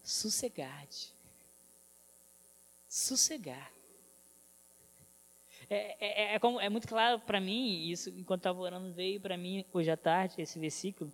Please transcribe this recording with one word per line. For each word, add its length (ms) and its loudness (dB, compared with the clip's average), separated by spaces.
Sossegar. 800 -2
Sossegar. 800 0
É, 300 -2
é, 240 0
é, 120 0
é 40 2
como, 200 4
é 80 0
muito 180 0
claro 360 4
pra 180 0
mim, 500 0
isso, 200 -4
enquanto 320 -2
tava 180 0
orando, 340 -6
veio 280 -2
pra 160 -4
mim 340 -4
hoje 180 4
à 60 6
tarde 460 4
esse 180 -6
versículo 540 -4